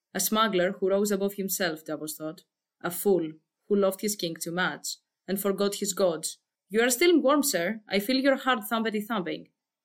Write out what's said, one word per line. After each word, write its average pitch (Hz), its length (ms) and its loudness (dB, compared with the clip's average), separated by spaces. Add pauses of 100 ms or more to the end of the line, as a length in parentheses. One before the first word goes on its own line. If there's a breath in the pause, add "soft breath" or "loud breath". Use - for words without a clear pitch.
(140)
A 190 80 -2
smuggler 196 500 2
who 196 180 -2
rose 202 220 2
above 202 220 0
himself, 185 500 -4
Davos 156 320 -8
thought. 156 300 -12 (380)
A 175 80 -4
fool, 170 400 2 (360)
who 208 80 2
loved 190 260 2
his 208 140 -2
king 165 200 -4
too 165 160 -8
much, 170 460 -4 (300)
and 196 120 -2
forgot 202 360 0
his 196 180 -4
gods. 170 440 -2 (320)
"You 220 120 2
are 247 80 4
still 339 300 6
warm, 277 240 4
sir. 190 440 -2
I 196 120 0
feel 262 180 0
your 269 180 4
heart 254 340 0
thumpity 220 360 -2
thumping. 170 420 -6 (380)